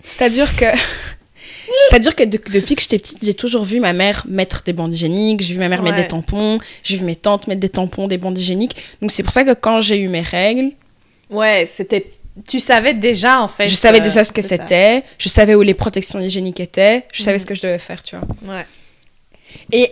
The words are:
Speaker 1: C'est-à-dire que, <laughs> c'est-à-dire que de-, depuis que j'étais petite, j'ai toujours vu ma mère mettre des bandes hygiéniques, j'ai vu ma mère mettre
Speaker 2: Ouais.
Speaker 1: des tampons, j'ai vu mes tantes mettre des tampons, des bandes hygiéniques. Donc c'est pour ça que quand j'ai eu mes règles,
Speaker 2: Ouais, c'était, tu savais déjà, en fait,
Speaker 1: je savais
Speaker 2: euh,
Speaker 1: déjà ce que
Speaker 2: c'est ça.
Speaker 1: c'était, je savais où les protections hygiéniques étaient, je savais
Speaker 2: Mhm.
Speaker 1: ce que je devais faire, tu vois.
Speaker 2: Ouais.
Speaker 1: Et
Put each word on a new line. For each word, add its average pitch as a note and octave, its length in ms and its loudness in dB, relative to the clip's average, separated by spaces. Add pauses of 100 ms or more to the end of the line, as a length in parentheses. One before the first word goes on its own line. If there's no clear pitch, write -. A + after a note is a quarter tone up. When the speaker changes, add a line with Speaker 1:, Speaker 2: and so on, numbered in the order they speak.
Speaker 1:
C'est-à-dire B3+ 500 0
que, A#3+ 120 2
<laughs> - 1200 -2
c'est-à-dire - 240 4
que - 100 0
de-, G#3+ 140 0 (140)
depuis G3 240 0
que - 60 0
j'étais - 160 0
petite, - 240 -14
j'ai G#3 120 0
toujours A#3 300 -2
vu G#3+ 160 -2
ma F#3 140 0
mère G3 340 -2
mettre F#3+ 360 -4
des F3+ 100 -2
bandes E3 200 -4
hygiéniques, G3 460 0
j'ai F3 140 -6
vu F3+ 40 -6
ma F#3 100 -2
mère F3+ 140 -2
mettre F3 140 0
Speaker 2:
Ouais. F3+ 60 2
Speaker 1:
des F3+ 60 -6
tampons, G#3 500 -2 (240)
j'ai G3 140 -6
vu F#3 80 -4
mes E3+ 120 -4
tantes G3+ 320 -2
mettre F#3+ 120 -4
des F#3+ 100 0
tampons, F#3 360 -4
des F#3+ 120 -4
bandes F#3 200 -6
hygiéniques. F#3 380 -4 (240)
Donc G#3 100 -2
c'est - 120 0
pour G3 100 -4
ça B3+ 120 4
que C4+ 100 4
quand A3+ 260 0
j'ai G#3 180 0
eu F#3+ 100 -4
mes F3 120 -4
règles, G#3+ 500 0 (600)
Speaker 2:
Ouais, G#3 400 2
c'était, G3 420 -4 (360)
tu C4 120 -2
savais A#3+ 340 2
déjà, A#3 460 2
en G#3 80 -2
fait, G3+ 200 -4
Speaker 1:
je F#3+ 60 2
savais A3 260 6
Speaker 2:
euh, G#3 40 2
Speaker 1:
déjà G#3+ 180 4
ce G#3+ 100 -2
que - 100 -4
Speaker 2:
c'est F#3+ 140 -2
ça. E3+ 60 -6
Speaker 1:
c'était, G3+ 400 4 (160)
je - 100 -4
savais G#3+ 280 6
où G#3 60 8
les G3 120 4
protections G3 460 -4
hygiéniques F#3 400 -4
étaient, G3+ 520 2
je - 100 -6
savais G3+ 160 0
Speaker 2:
Mhm. F#3+ 40 -4
Speaker 1:
ce F#3 40 -12
que G3+ 100 -8
je F#3 60 -12
devais F3+ 160 -2
faire, E3+ 260 -16
tu - 120 -16
vois. F#3+ 400 -10
Speaker 2:
Ouais. F3+ 100 -12 (1080)
Speaker 1:
Et A#3+ 180 4